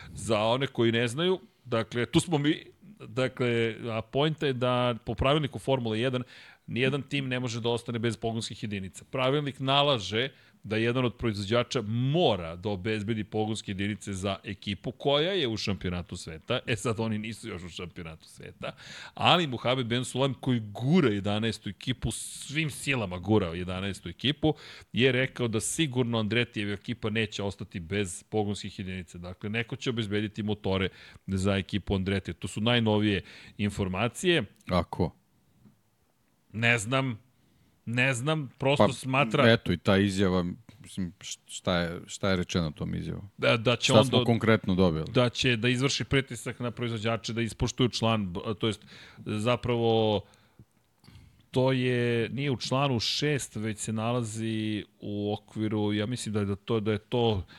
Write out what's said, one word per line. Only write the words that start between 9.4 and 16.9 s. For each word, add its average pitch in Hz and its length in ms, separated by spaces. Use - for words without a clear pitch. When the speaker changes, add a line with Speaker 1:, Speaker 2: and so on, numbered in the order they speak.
Speaker 1:
nalaže 135 680
da 107 120
jedan 120 280
od 113 100
proizvođača 113 680
mora 113 760
da 92 120
obezbedi 104 560
pogonske 107 460
jedinice 101 420
za 95 320
ekipu 101 480
koja 147 400
je 156 160
u 110 80
šampionatu 90 600
sveta. 82 500
E 120 100
sad, 117 240